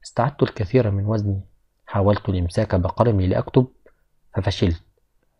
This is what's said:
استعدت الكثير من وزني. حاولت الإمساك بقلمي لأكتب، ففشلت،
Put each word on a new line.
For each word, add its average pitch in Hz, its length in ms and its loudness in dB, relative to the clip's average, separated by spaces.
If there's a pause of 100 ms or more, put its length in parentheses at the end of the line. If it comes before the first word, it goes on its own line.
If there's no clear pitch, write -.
استعدت - 400 -2
الكثير 110 480 0
من 98 140 -2
وزني. 104 360 -2 (440)
حاولت 101 440 0
الإمساك 92 460 -2
بقلمي 92 520 2
لأكتب، 127 400 2 (680)
ففشلت، 92 460 -2 (580)